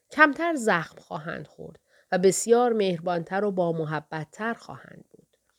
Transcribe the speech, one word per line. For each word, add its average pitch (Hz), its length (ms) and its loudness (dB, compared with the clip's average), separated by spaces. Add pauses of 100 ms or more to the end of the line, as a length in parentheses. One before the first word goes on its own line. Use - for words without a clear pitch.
(120)
کمتر 311 440 2
زخم 208 460 -2
خواهند 156 460 -12
خورد - 320 -20 (320)
و 185 60 2
بسیار 226 560 4
مهربانتر 180 680 -2
و 208 80 0
با 180 200 0
محبتتر 160 840 -6
خواهند - 580 -18
بود. - 160 -20 (320)